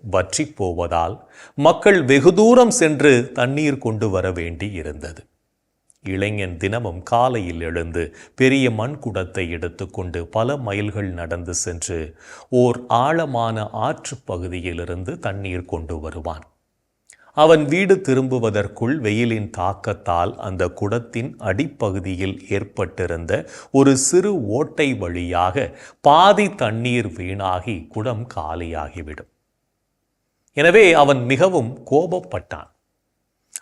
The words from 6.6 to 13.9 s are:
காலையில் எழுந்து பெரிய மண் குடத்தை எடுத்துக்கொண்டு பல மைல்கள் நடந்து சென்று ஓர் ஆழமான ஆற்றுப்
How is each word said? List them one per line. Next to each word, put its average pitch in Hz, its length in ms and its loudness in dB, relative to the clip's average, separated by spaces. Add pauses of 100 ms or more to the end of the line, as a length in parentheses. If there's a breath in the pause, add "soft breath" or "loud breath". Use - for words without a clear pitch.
காலையில் 117 580 0
எழுந்து 85 560 -6 (200 loud breath)
பெரிய 131 340 4
மண் 117 280 -6
குடத்தை 95 520 -6
எடுத்துக்கொண்டு 87 760 -8
பல 120 300 -4
மைல்கள் 104 540 -6
நடந்து 87 440 -8
சென்று 85 600 -8 (320 loud breath)
ஓர் 123 400 2
ஆழமான 120 840 -2
ஆற்றுப் 123 560 -8